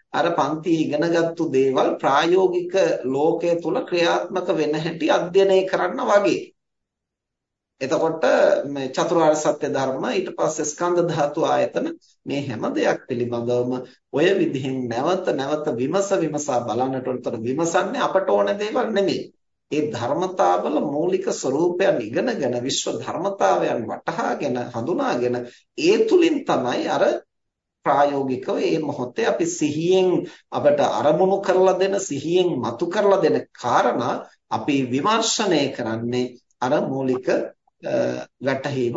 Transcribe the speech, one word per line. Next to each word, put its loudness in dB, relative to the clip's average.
අර 0
පන්තියේ 0
ඉගෙනගත්තු 0
දේවල් 2
ප්‍රායෝගික 2
ලෝකයේ 0
තුල -2
ක්‍රියාත්මක 0
වෙන 0
හැටි -2
අධ්‍යයනය 4
කරන්න -2
වගේ. 2
එතකොට -2
මේ -6
චතුරාර්ය 2
සත්‍ය 0
ධර්ම, -2
ඊට -2
පස්සේ -2
ස්කන්ධ 0
ධාතු -2
ආයතන, 0
මේ -4
හැම -6
දෙයක් 0
පිළිබඳවම -2
ඔය 2
විදිහෙන් -2
නැවත -2
නැවත -2
විමස -2
විමසා -2
බලන්නට -4
ඕන. -4
එතකොට -6
විමසන්නේ -2
අපට 0
ඕන 2
දේවල් -2
නෙමෙයි. -2
ඒ -2
ධර්මතාවල 0
මූලික -2
ස්වරූපයන් 0
ඉගෙනගෙන, -2
විශ්ව -4
ධර්මතාවයන් -2
වටහාගෙන, -4
හඳුනාගෙන, -2
ඒ 4
තුලින් 4
තමයි -2
අර 2
ප්‍රායෝගිකව 2
මේ 0
මොහොතේ -4
අපි 0
සිහියෙන් 2
අපට 2
අරමුණු 2
කරලා 4
දෙන, 0
සිහියෙන් 0
මතු -4
කරලා 4
දෙන 4
කාරණා 0
අපි 0
විමර්ශනය 0
කරන්නේ -4
අර 0
මූලික, -2
අ, -6
වැටහීම -2